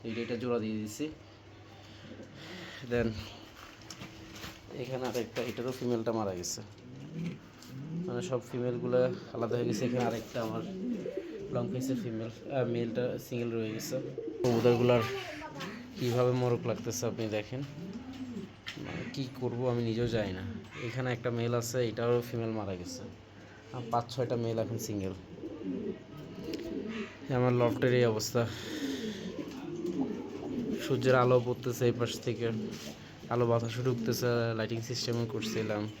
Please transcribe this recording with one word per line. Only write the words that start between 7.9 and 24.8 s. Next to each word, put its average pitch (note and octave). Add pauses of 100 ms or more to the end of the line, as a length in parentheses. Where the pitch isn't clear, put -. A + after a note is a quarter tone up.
মানে A#2+
সব B2 (120)
ফিমেলগুলো B2 (200)
আলাদা A#2
হয়ে A#2+
গেছে। A#2
এখানে B2
আরেকটা A2+
আমার A2+ (920)
লং B2
ফেসের B3+
ফিমেল, A2+
আহ, B2
মেলটা A#2+ (120)
সিঙ্গেল A#2+
রয়ে A2
গেছে। - (420)
কবুতরগুলার A#2+ (1000)
কীভাবে B2
মরক B2
লাগতেছে A#2
আপনি A2
দেখেন, G#2+ (1160)
মানে -
কী C3+ (140)
করবো A#2+
আমি A#2+
নিজেও A#2
জানি G#2
না। F#2 (460)
এখানে B2
একটা A#2
মেল A#2
আছে, A#2+
এটারও A#2+ (100)
ফিমেল A2+
মারা G#2
গেছে। F2 (720)
আর B2+ (100)
পাঁচ A#2+
ছয়টা B2+
মেল A2+
এখন A2
সিঙ্গেল। G2 (2250)